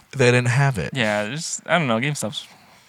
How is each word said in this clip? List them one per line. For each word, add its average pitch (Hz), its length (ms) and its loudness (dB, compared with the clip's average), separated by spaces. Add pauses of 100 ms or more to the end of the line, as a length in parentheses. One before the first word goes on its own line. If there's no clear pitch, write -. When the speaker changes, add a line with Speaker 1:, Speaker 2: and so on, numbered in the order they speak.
(120)
Speaker 1:
They 131 200 2
didn't 123 180 2
have 135 280 2
it. 143 160 -4
Speaker 2:
Yeah, 107 360 0
just, - 360 -8
I 170 140 2
don't 147 80 -2
know, 113 120 2
GameStop's, 139 460 -6 (440)